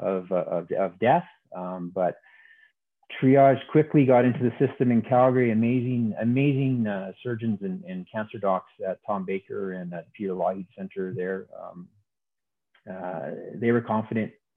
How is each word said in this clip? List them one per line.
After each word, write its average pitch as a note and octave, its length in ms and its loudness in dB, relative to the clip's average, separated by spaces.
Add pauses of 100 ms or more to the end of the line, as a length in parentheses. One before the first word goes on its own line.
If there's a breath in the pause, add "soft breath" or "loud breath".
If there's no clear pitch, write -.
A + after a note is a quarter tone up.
of, F#2 300 -2
uh, F#2+ 40 0
of, E2+ 360 -2
of F2+ 280 -2
death. C#3 260 2 (300)
Um, F2+ 380 -8
but F#2 220 0 (1080 soft breath)
triage C3+ 380 6 (120)
quickly D3+ 340 4
got B2 180 6
into B2 160 2
the A#2+ 140 0 (120)
system C3 260 0
in A#2 100 4
Calgary. B2+ 500 4
Amazing, A#2 720 0
amazing, C3 640 2
uh, F#2+ 240 -6 (100)
surgeons A2+ 400 -4
and, F#2 220 -8
and F2+ 280 -12
cancer A2 260 -8
docs F#2+ 340 -2 (160)
at F#2 180 -6
Tom G2+ 200 -4
Baker G2 480 -6
and F2+ 200 -10
at - 200 -14
Peter G2 200 -6
Lougheed F2+ 340 -4 (100)
Center F#2+ 360 -8
there. F#2+ 340 -6 (140)
Um, F2+ 260 -18 (1000)
uh, F#2 420 -10 (240)
they A#2 160 0
were A#2+ 100 4
confident A2 500 -2 (260)